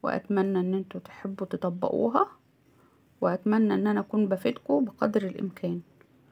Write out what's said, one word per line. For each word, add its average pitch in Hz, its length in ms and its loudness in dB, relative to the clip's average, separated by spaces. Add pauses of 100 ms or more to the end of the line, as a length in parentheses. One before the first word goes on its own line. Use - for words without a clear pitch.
واتمنى 196 580 0
ان 185 140 0
انتوا 185 260 -4
تحبوا 196 460 -10
تطبقوها، 185 800 0 (920)
واتمنى 202 540 2
ان 196 120 2
انا 208 140 2
اكون 208 280 0
بفيدكم 247 560 0
بقدر 208 380 0
الامكان. 180 580 -6 (520)